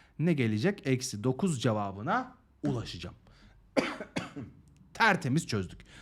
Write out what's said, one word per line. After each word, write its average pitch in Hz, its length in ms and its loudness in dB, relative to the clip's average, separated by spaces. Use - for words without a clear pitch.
ne 165 140 4
gelecek? 123 520 0
Eksi 127 380 -2
dokuz 131 380 0
cevabına 110 760 -2
ulaşacağım. 113 520 -4
<coughs> - 60 6
Tertemiz 165 540 4
çözdük. 95 320 -4